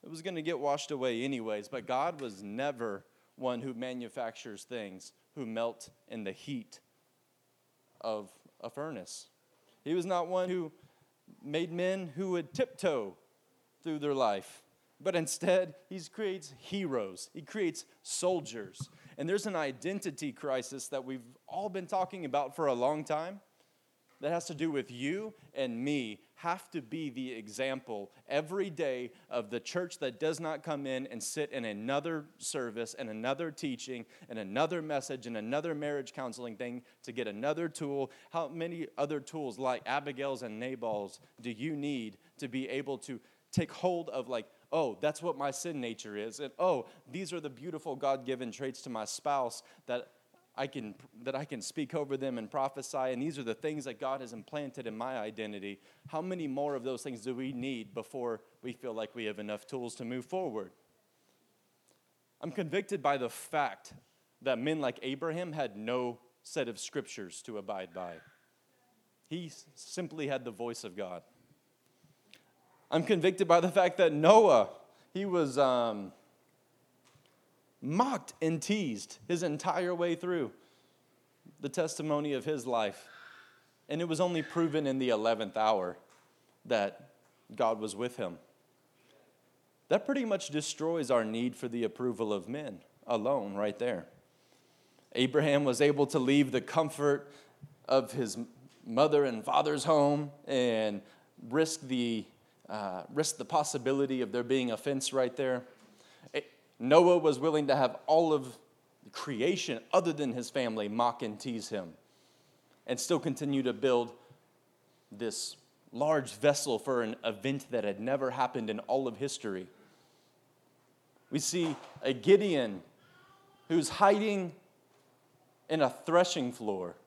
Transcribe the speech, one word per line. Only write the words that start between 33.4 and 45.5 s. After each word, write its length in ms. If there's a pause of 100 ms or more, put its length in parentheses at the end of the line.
teaching 540 (240)
and 100
another 420
message 460
and 80
another 400
marriage 380
counseling 420
thing 260 (200)
to 100
get 160
another 400
tool. 440 (200)
How 160
many 400 (100)
other 220
tools 400
like 260
Abigail's 560
and 160
Nabal's 640 (220)
do 100
you 240
need 420 (200)
to 100
be 220
able 300
to 200 (320)
take 200
hold 380
of, 200
like, 200 (220)
"Oh, 300
that's 200
what 160
my 140